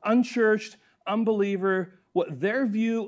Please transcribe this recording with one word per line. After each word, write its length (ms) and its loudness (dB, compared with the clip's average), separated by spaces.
unchurched 720 2
unbeliever 920 -2
what 280 -2
their 240 0
view 440 -2